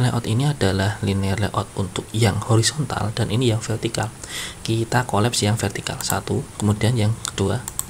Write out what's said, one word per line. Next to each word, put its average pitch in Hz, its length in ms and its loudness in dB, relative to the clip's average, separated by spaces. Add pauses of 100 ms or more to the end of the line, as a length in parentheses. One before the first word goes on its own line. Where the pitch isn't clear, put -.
layout 117 240 2
ini 131 240 2
adalah 98 480 2
linear 98 400 0
layout 98 400 -2
untuk 92 320 -4
yang 110 320 4
horizontal 113 720 2
dan 113 160 0
ini 113 240 4
yang 110 80 -2
vertikal. 110 480 -2 (560)
Kita 113 400 0
collapse 107 400 2
yang 104 80 4
vertikal - 480 -4
satu, 98 400 0 (160)
kemudian 107 400 2
yang 107 160 2 (160)
kedua 185 320 0 (260)